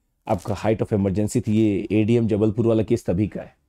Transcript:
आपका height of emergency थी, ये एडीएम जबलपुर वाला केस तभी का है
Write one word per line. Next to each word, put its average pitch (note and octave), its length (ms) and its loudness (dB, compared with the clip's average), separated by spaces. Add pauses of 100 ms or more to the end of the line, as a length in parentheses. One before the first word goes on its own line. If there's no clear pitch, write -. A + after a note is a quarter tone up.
(280)
आपका G#2 280 -4
height A2 260 -2
of A2+ 120 -2
emergency G#2 540 0
थी, G#2+ 60 0
ये G#2+ 380 2
एडीएम A2 360 2
जबलपुर A2 400 0
वाला A2 160 2
केस A2+ 220 -2
तभी G#2+ 220 0
का - 140 -10
है - 160 -20 (120)